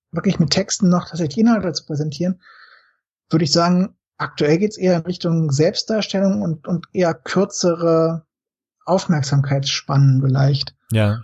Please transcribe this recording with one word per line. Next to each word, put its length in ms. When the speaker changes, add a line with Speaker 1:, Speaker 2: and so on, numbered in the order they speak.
Speaker 1:
wirklich 280
mit 100
Texten 400
noch 180
tatsächlich 300
Inhalte 340
zu 140
präsentieren, 560
würde 160
ich 60
sagen, 440
aktuell 400
geht's 200
eher 200
in 60
Richtung 480
Selbstdarstellung 920
und, 260
und 260
eher 200
kürzere 1120
Aufmerksamkeitsspannen 1400
vielleicht. 540
Speaker 2:
Ja, 320